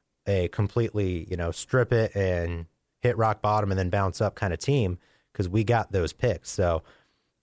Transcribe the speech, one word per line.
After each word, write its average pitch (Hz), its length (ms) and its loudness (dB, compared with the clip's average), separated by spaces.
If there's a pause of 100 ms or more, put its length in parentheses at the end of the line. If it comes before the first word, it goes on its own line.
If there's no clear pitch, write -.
(280)
a 92 220 2
completely, 101 800 -2
you 90 80 -6
know, 85 140 -2
strip - 420 0
it 113 240 0
and 85 480 0 (360)
hit 120 180 0
rock 110 240 0
bottom 104 280 0
and 95 80 0
then 90 120 0
bounce 98 320 0
up 101 160 -2
kinda 92 180 -2
team, 110 420 0 (340)
'cause 95 160 -2
we 107 160 2
got 101 260 2
those 90 220 0
picks. 107 380 -2
So 85 340 0 (580)